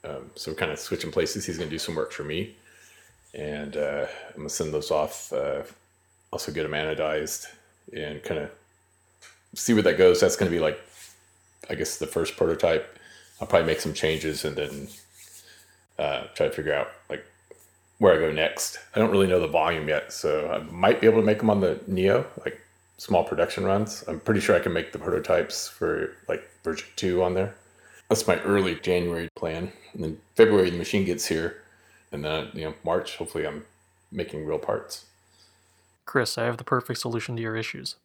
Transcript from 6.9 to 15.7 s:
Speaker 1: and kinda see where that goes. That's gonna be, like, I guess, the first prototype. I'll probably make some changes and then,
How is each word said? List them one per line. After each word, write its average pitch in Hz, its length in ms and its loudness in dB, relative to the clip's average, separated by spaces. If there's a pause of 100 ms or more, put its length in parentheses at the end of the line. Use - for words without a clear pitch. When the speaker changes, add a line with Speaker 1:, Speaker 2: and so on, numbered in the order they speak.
Speaker 1:
and 76 280 -10
kinda 73 280 -6 (1040)
see - 200 2
where 107 80 6
that 90 160 4
goes. 92 200 8
That's - 180 4
gonna 92 140 2
be, 85 100 0
like, 76 200 0 (880)
I - 60 -4
guess, - 240 -6
the - 80 -4
first - 300 -2
prototype. 82 640 0 (400)
I'll - 80 -8
probably 85 200 4
make 78 140 0
some 80 120 -4
changes 78 540 -2
and 73 100 -4
then, 69 320 -6 (1080)